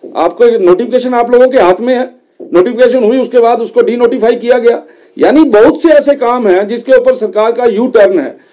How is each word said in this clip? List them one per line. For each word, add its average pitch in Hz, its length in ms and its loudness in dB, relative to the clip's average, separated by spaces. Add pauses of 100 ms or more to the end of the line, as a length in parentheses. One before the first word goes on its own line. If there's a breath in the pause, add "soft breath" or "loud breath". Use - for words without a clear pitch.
(160)
आपको 226 440 0
notification 247 540 0
आप 240 180 -2
लोगों 247 160 4
के 254 120 0
हाथ 185 220 0
में 247 140 -2
है, 254 140 -4 (440)
Notification 233 500 0
हुई, 233 140 0
उसके 247 220 -2
बाद 233 220 0
उसको 233 200 -2
denotify 233 540 0
किया 247 220 -2
गया। 233 240 0 (360 soft breath)
यानी 254 260 2
बहुत 262 380 2
से 330 80 2
ऐसे 294 260 2
काम 247 320 -2
हैं 196 200 0
जिसके 233 240 -6
ऊपर 175 220 2
सरकार 214 380 -2
का 240 140 -2
यू 226 220 -2
टर्न 370 320 2
है - 180 -8 (160 soft breath)